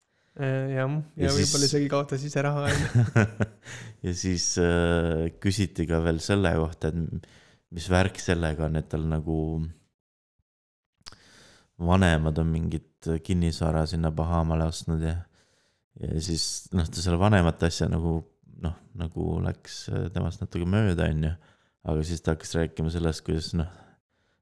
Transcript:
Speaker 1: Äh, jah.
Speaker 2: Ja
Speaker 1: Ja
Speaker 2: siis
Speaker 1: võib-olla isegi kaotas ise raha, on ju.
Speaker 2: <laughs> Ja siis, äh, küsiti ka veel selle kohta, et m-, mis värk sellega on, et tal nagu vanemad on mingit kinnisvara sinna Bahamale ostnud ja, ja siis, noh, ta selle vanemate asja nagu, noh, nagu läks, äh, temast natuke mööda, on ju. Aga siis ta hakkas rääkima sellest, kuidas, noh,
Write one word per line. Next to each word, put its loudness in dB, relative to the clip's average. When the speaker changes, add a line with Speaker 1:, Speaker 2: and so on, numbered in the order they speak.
Speaker 1:
Äh, -2
jah. 0
Speaker 2:
Ja 0
Speaker 1:
Ja 2
Speaker 2:
siis 4
Speaker 1:
võib-olla 2
isegi 2
kaotas -2
ise -2
raha, 0
on 2
ju. 4
Speaker 2:
<laughs> -14
Ja 0
siis, 0
äh, 2
küsiti 0
ka 2
veel 2
selle 2
kohta, 0
et -2
m-, -4
mis -8
värk 2
sellega 0
on, -2
et -4
tal -4
nagu -2
vanemad 4
on 2
mingit -4
kinnisvara 0
sinna -2
Bahamale 0
ostnud -2
ja, -2
ja -4
siis, -4
noh, 0
ta -8
selle 2
vanemate 4
asja 0
nagu, 0
noh, -4
nagu -6
läks, -8
äh, -4
temast -4
natuke -4
mööda, 2
on 0
ju. 0
Aga 0
siis -4
ta 0
hakkas -8
rääkima -2
sellest, -2
kuidas, -4
noh, -2